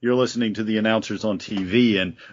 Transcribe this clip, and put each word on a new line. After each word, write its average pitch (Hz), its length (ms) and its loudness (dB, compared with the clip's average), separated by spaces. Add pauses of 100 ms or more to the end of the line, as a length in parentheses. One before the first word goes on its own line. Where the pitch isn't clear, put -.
you're 123 160 2
listening 117 380 0
to 110 100 -4
the 107 140 0
announcers 110 460 0
on 104 140 -2
T 101 240 -6
V, 107 360 4
and 90 180 -4 (160)